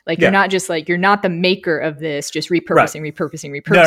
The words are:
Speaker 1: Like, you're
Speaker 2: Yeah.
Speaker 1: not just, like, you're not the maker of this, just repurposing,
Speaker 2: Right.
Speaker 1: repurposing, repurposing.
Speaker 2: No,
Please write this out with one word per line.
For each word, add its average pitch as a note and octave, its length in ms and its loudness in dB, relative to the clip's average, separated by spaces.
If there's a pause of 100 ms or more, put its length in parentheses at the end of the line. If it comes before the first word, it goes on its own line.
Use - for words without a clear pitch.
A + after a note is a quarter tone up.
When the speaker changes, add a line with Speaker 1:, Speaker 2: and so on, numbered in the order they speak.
Speaker 1:
Like, E3 140 -4
you're D#3+ 80 6
Speaker 2:
Yeah. G3 100 4
Speaker 1:
not F#3+ 120 2
just, F#3 180 -2
like, D#3+ 200 -4
you're F3 100 0
not G3+ 240 2
the F#3 60 0
maker F3+ 500 0
of D3 200 -6
this, D3 320 -6
just D#3 180 -6
repurposing, D#3+ 540 0
Speaker 2:
Right. D3+ 120 -10
Speaker 1:
repurposing, D3+ 360 -10
repurposing. C#3+ 240 -6
Speaker 2:
No, F3 120 6